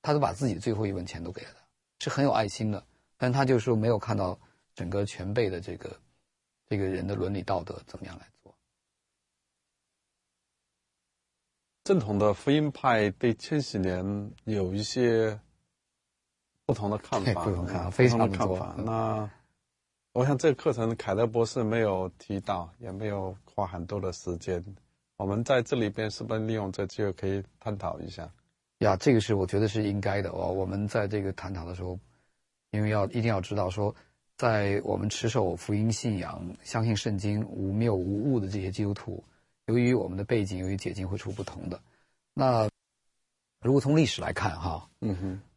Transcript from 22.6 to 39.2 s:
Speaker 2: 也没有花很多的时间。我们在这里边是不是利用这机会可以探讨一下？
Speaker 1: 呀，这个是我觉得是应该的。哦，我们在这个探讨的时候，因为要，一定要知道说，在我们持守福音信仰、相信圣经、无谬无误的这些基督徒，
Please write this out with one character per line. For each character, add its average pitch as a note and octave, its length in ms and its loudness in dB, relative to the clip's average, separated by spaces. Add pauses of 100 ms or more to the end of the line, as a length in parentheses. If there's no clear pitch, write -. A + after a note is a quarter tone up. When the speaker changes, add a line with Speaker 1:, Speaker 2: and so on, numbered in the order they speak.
Speaker 2:
也 G2+ 140 -12
没 G#2 140 -6
有 G2 280 -4 (100)
花 G2+ 220 -4
很 F2 200 -8
多 G2+ 120 -4
的 F#2+ 140 -2
时 F2+ 240 -6
间。 F2+ 260 -4 (540)
我 G2+ 80 -4
们 G2+ 180 0
在 B2 200 4
这 C3 140 -2
里 A2 120 0
边 G#2+ 220 -4
是 - 120 -12
不 A2+ 120 -4
是 A2 60 -2
利 A2 120 -2
用 G2+ 180 -2
这 G2 160 -4
机 - 160 -6
会 G2+ 100 0
可 - 140 -6
以 G2 160 0 (160)
探 G#2 200 -6
讨 E2 220 -6
一 E2 100 -10
下？ D#2+ 200 -12 (480)
Speaker 1:
呀， G2 180 6
这 C3 180 6
个 A2 60 8
是 G#2+ 140 2
我 F#2+ 120 2
觉 G2 140 2
得 A2 80 4
是 G#2+ 160 0
应 G2+ 160 0
该 G2+ 200 0
的。 F2 100 -4
哦， F2+ 220 -2
我 F#2+ 140 0
们 G2 220 -2
在 G#2 180 2
这 G#2 160 -2
个 F#2+ 100 -2
探 F#2+ 220 -8
讨 E2+ 100 -8
的 F2+ 100 -10
时 F2+ 80 -10
候， F#2 160 -6 (720)
因 G#2+ 120 0
为 G#2+ 80 2
要， G2+ 160 2
一 A#2+ 140 -2
定 A2 40 0
要 G#2+ 160 2
知 F#2+ 140 -6
道 F#2+ 160 0
说， G2+ 240 -2 (420)
在 G#2 480 2
我 G2+ 120 0
们 G2+ 120 -2
持 - 200 -2
守 G2 260 0
福 F#2+ 180 -6
音 A2 180 2
信 G#2+ 280 -2
仰、 E2+ 260 -8 (180)
相 A#2 220 0
信 A2+ 100 2
圣 G#2+ 220 -2
经、 G#2 300 0
无 G2 260 -4
谬 A2 220 2
无 G2+ 380 0
误 A#2+ 80 2
的 F#2 80 -4
这 G2+ 120 -4
些 F#2+ 100 -4
基 G2+ 120 -4
督 G2+ 100 0
徒， F#2+ 300 -8 (440)